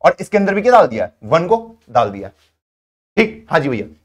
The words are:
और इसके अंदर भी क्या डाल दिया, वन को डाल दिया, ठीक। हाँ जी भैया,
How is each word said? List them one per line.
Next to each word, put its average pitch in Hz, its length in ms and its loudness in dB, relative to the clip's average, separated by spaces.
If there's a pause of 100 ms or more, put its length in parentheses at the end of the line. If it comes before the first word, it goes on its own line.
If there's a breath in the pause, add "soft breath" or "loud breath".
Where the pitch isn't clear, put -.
और 175 180 4
इसके 196 160 -4
अंदर 196 160 0
भी 202 80 -2
क्या 247 100 2
डाल 214 160 6
दिया, 107 220 -6 (160)
वन 165 220 0
को 226 300 -4 (140)
डाल 117 200 0
दिया, 95 180 -14 (880)
ठीक। 220 320 -2
हाँ 165 100 2
जी 139 100 -4
भैया, 110 160 -6 (200)